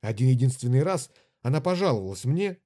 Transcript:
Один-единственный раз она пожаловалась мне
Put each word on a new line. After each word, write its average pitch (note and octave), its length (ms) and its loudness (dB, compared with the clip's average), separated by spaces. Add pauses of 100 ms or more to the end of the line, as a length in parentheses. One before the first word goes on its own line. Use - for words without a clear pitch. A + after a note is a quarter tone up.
Один-единственный B2 800 2
раз F3+ 280 -4 (300)
она C3+ 200 0
пожаловалась B2+ 640 -2
мне F3+ 400 -2